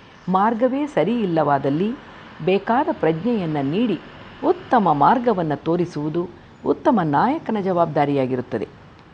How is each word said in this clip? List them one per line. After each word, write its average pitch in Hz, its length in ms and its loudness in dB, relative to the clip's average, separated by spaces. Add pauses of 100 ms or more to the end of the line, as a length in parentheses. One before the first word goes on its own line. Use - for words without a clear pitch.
(300)
ಮಾರ್ಗವೇ 240 580 0
ಸರಿ 226 340 0
ಇಲ್ಲವಾದಲ್ಲಿ, 151 720 0 (540)
ಬೇಕಾದ 196 460 2
ಪ್ರಜ್ಞೆಯನ್ನು 160 800 -2
ನೀಡಿ 208 280 0 (480)
ಉತ್ತಮ 226 460 2
ಮಾರ್ಗವನ್ನು 180 720 2
ತೋರಿಸುವುದು 165 640 -2 (380)
ಉತ್ತಮ 277 380 2
ನಾಯಕನ 208 580 0
ಜವಾಬ್ದಾರಿಯಾಗಿರುತ್ತದೆ. 143 1080 0 (460)